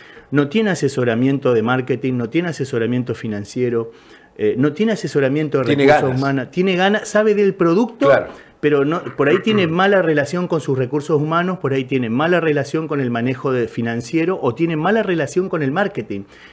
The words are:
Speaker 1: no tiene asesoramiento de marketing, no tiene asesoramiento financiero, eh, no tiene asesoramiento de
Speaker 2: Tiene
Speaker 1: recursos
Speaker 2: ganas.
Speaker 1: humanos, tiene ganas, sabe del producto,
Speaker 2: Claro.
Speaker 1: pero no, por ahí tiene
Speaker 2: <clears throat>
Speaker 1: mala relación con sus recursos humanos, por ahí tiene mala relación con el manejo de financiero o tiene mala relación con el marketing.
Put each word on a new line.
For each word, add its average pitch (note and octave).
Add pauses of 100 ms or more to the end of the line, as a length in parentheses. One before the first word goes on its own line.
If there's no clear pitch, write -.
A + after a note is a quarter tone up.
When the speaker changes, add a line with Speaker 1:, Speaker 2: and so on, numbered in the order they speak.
(300)
Speaker 1:
no C#3+
tiene G#3+
asesoramiento C3
de A2
marketing, B2+
no A#2+
tiene E3+
asesoramiento B2
financiero, A#2 (460)
eh, G#2+
no D3
tiene A3
asesoramiento C#3+
de B2+
Speaker 2:
Tiene C#3
Speaker 1:
recursos D3
Speaker 2:
ganas. C3
Speaker 1:
humanos, C#3
tiene F#3
ganas, G3
sabe G#3+
del G3+
producto, G3
Speaker 2:
Claro. C3 (340)
Speaker 1:
pero D3
no, E3 (140)
por C#3+
ahí F#3
tiene G3+
Speaker 2:
<clears throat> -
Speaker 1:
mala F#3
relación E3
con E3
sus C#3
recursos C#3+
humanos, E3+
por C3+
ahí C3+
tiene B2+
mala D#3+
relación D#3+
con D3
el B2+
manejo B2
de B2+
financiero B2
o B2
tiene E3
mala G3
relación F3+
con E3
el C3+
marketing. A#2+ (280)